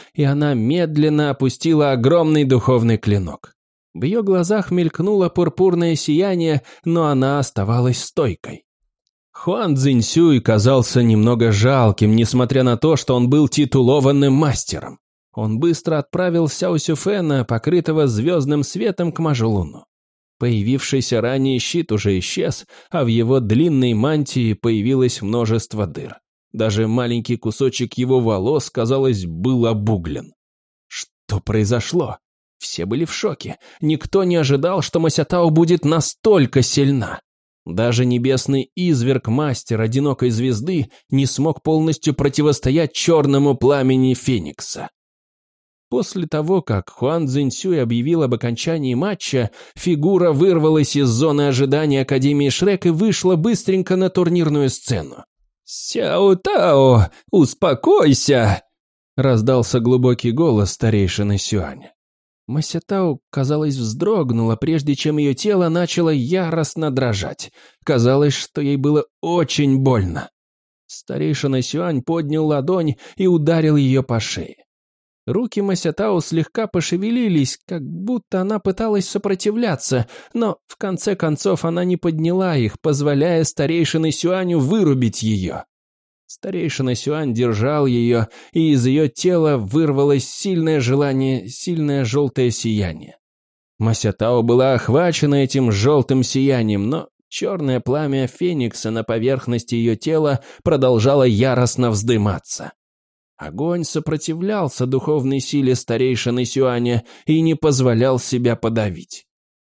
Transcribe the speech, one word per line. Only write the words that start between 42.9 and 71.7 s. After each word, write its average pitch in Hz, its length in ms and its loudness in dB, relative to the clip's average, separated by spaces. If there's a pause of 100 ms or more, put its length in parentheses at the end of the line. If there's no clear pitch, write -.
чёрному 139 600 2
пламени 131 580 2
Феникса. - 760 -4 (1000)
После 190 380 -4
того, 160 340 0
как - 300 -4
Хуан 156 360 -2
Цзиньсюй 143 540 -2
объявил 120 400 0
об 127 140 0
окончании 131 580 -4
матча, 139 560 -2 (260)
фигура 175 560 2
вырвалась 156 640 2
из 143 120 2
зоны 143 400 2
ожидания 139 540 0
Академии 143 480 0
Шрек 185 360 0
и 175 60 4
вышла 185 440 2
быстренько 190 600 0
на 185 160 0
турнирную 160 580 0
сцену. 76 560 -6 (400)
«Сяо - 680 0
Тао, 139 720 4 (240)
успокойся!» 143 1300 4 (560)
раздался 127 640 2
глубокий 123 520 2
голос 117 420 2
старейшины 101 640 0
Сюаня. 78 540 -6 (540)
Мася 156 320 -6
Тао, 185 400 -2 (120)
казалось, 143 440 -2
вздрогнула, 120 800 0
прежде 143 400 -2
чем 151 220 -2
её 143 160 0
тело 185 360 0
начало 170 400 0
яростно 160 800 -2
дрожать. 107 600 -4 (320)
Казалось, 135 500 2
что - 280 -8
ей 143 160 0
было 147 280 2 (160)
очень 151 580 0
больно. 113 500 0 (580)
Старейшина 143 720 -4
Сюань 151 400 -4